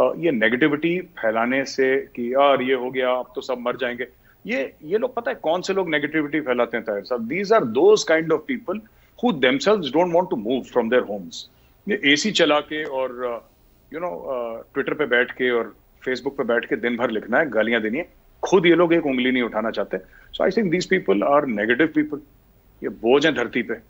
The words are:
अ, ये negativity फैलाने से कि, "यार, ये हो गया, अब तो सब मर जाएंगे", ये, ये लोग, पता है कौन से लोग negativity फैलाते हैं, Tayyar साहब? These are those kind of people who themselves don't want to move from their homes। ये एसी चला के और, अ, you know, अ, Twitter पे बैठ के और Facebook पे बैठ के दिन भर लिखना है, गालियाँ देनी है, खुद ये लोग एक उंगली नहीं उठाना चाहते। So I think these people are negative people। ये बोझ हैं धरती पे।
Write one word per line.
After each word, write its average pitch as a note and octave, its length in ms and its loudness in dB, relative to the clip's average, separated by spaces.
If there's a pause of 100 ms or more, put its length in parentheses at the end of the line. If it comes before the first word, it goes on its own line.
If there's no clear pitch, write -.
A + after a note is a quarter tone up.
अ, B2+ 160 4
ये D#3+ 140 0
negativity D3+ 680 0
फैलाने A#2+ 640 -2
से C3 320 0
कि, B2+ 380 -6
"यार, C#3 280 4
ये C3 120 0
हो B2+ 160 -4
गया, B2+ 200 -2
अब B2+ 240 -4
तो C3+ 60 -10
सब B2 180 -6
मर B2 180 -4
जाएंगे", A#2+ 320 -6 (380)
ये, B3 280 -6 (100)
ये F3+ 140 -2
लोग, B3 160 -4
पता A#3+ 160 -4
है A3+ 40 -4
कौन E3+ 280 -2
से G3 100 -4
लोग F#3 180 -2
negativity D3 500 -2
फैलाते B2 360 0
हैं, A2 100 -6
Tayyar G2+ 180 -4
साहब? A#2 240 -6
These F#3 240 -2
are G#3+ 120 6
those E3 360 6 (100)
kind D#3+ 180 2
of D#3+ 100 2 (120)
people F3 300 -6 (440)
who F#3+ 160 0
themselves C#3+ 440 2 (120)
don't E3+ 200 2
want F3+ 180 2
to G#2+ 140 -4
move C3 160 -2
from A#2+ 260 0
their A#2+ 200 2
homes। F#2 240 -10 (540)
ये G3+ 160 -2
एसी D3 260 2
चला D3+ 300 2
के D#3 240 -8
और, C3 400 -6
अ, A#2 140 -4 (560)
you E3+ 100 -10
know, F3 80 -6
अ, A#2+ 500 -8
Twitter C#3 360 -4
पे D3 80 0
बैठ B2 240 2
के B2+ 200 -2
और A2+ 260 -2 (320)
Facebook B2+ 280 -4
पे C3+ 80 -2
बैठ A#2 200 0
के C#3+ 120 -2
दिन A#2+ 200 -2
भर B2 140 0
लिखना A2 280 -2
है, D#3 120 0
गालियाँ A2 320 0
देनी A2 160 -2
है, - 280 -12 (160)
खुद F3+ 240 4
ये E3+ 80 8
लोग E3+ 200 4
एक E3 120 2
उंगली B2+ 260 0
नहीं B2+ 100 2
उठाना A2 280 -2
चाहते। - 280 -4 (420)
So F3+ 100 4
I A3+ 80 0
think F3 160 0
these F3+ 180 0
people F#3+ 360 2
are C#3+ 160 4
negative A#2+ 500 0
people। D3+ 240 -2 (640)
ये C3 60 -6
बोझ B2 380 2
हैं C#3+ 80 2
धरती A#2 280 -2
पे। A2+ 120 -6 (160)